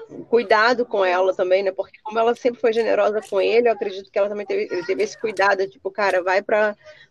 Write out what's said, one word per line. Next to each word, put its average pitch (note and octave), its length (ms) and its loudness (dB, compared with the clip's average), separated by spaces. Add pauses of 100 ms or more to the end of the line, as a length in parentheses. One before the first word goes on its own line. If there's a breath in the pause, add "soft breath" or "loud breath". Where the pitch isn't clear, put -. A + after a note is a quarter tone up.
(280)
cuidado A#3 560 2
com G#3 200 -2
ela F#3 280 2
também, F#3 300 2
né? F#3+ 100 -2
Porque - 300 -12
como G#3+ 160 -6
ela A3+ 160 2
sempre A#3+ 260 -2
foi A3+ 140 2
generosa G#3 560 0
com G3 100 0
ele, A3 280 4
eu A3+ 40 4
acredito G3+ 380 -6
que - 80 -4
ela G3+ 100 2
também G#3 160 -6
teve, G3+ 200 -4
ele F3+ 200 -6
teve F#3+ 180 -2
esse G#3+ 160 -4
cuidado, G3 480 0
tipo, G3 240 -10
"Cara, F#3+ 320 0
vai F#3 200 0
pra, G#3 340 0 (340 loud breath)